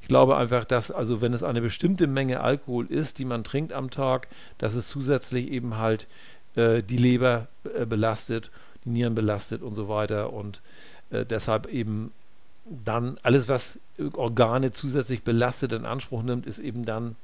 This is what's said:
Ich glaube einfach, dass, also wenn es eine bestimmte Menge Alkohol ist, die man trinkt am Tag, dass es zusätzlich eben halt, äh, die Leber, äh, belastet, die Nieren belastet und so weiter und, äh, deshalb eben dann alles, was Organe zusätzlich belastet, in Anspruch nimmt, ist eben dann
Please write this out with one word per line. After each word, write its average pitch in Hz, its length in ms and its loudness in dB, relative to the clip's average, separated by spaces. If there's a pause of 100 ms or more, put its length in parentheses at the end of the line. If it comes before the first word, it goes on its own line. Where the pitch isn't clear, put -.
Ich - 60 -14
glaube 131 280 8
einfach, 120 280 2
dass, 120 280 0
also 113 280 0
wenn 120 120 2
es 117 100 -2
eine 120 180 0
bestimmte 170 460 2
Menge 135 340 0
Alkohol 123 460 0
ist, - 320 -2
die 135 60 -4
man 120 180 -2
trinkt 147 300 -2
am 131 180 -6
Tag, 131 380 0 (280)
dass 113 200 -2
es 120 120 -2
zusätzlich 127 600 0
eben 120 280 -4
halt, 110 280 2 (480)
äh, 117 260 6
die 110 160 -2
Leber, 123 520 6 (280)
äh, 120 100 0
belastet, 113 640 0 (320)
die 120 60 -4
Nieren 117 260 2
belastet 107 460 0
und 117 120 -8
so 104 140 -4
weiter 107 440 0
und, 104 300 -10 (480)
äh, 113 140 -2
deshalb 110 420 0
eben 110 460 -4 (720)
dann 120 400 -2
alles, 123 240 6
was - 320 -2 (320)
Organe 120 600 4
zusätzlich 131 500 -2
belastet, 120 500 2
in 113 140 -4
Anspruch 120 360 -4
nimmt, 123 240 -2
ist 113 140 -10
eben 120 240 -6
dann 113 400 -4